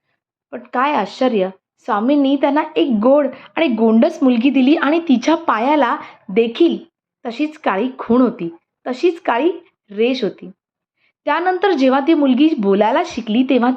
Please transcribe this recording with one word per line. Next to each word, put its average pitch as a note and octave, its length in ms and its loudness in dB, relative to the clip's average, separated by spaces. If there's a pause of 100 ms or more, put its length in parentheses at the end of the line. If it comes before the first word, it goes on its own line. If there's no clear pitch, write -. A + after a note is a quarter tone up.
(520)
पण B3 80 -14 (120)
काय C4+ 220 -2
आश्चर्य, G#3+ 540 -2 (400)
स्वामींनी C4+ 480 2
त्यांना C#4+ 260 0 (140)
एक D#4+ 140 0 (120)
गोड C#4 240 4 (300)
आणि D#4+ 120 0
गोंडस A3+ 540 2
मुलगी B3+ 280 2
दिली C4+ 260 4
आणि D#4+ 320 0
तिच्या C#4 280 2
पायाला C4+ 600 0 (320)
देखील A#3 480 0 (480)
तशीच D4 340 -6
काळी A3 300 -2 (100)
खूण A#3+ 220 0
होती, G#3 280 -2 (380)
तशीच E4 340 -2
काळी C4 300 0 (400)
रेष A#3+ 340 -2
होती. F#3 260 -8 (760)
त्यानंतर F4+ 440 0
जेव्हा C4+ 300 2
ती D#4 140 2
मुलगी C#4+ 340 2 (100)
बोलायला G#3 480 0
शिकली A#3 360 -2
तेव्हा B3+ 340 2